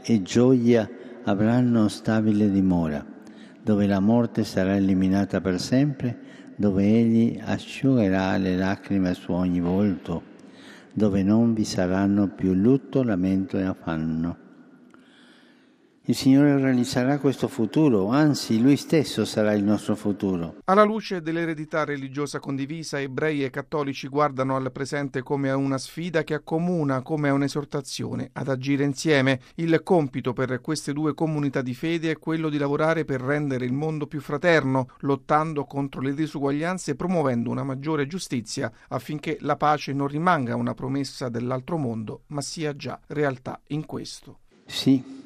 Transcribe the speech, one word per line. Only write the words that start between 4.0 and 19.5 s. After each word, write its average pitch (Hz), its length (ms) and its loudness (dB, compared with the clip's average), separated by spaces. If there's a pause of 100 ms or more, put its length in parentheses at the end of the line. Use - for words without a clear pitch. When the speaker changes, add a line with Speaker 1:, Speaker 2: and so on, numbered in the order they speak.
Speaker 1:
sarà 98 320 0
eliminata 95 640 2
per 90 180 -2
sempre, 131 580 0 (380)
dove 101 300 2
Egli 113 580 4
asciugherà 98 920 0
le 92 180 0
lacrime 95 580 0
su - 200 -6
ogni 90 260 0
volto, 90 640 -2 (680)
dove 98 300 2
non 113 300 4
vi 107 120 0
saranno 98 640 2
più 92 240 0
lutto, 131 500 2
lamento 95 540 0
e 95 60 0
affanno. 82 760 -4 (1700)
Il 120 100 0
Signore 139 440 6
realizzerà 131 580 2
questo 135 300 0
futuro, 110 640 2
anzi, 131 520 2
Lui 139 140 6
stesso 131 480 0
sarà 107 300 2